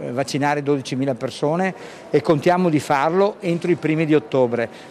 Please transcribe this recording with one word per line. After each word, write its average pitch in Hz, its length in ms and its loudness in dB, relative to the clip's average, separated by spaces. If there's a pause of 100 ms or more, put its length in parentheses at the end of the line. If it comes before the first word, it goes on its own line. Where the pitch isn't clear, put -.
eh, 143 100 -8
vaccinare 143 500 -2
dodicimila 139 540 -2
persone 156 580 -2 (380)
e 214 100 4
contiamo 175 480 2
di 151 120 2
farlo 165 580 2
entro 170 320 -2
i 170 60 4
primi 156 280 0
di 151 120 4
ottobre, 120 520 0 (220)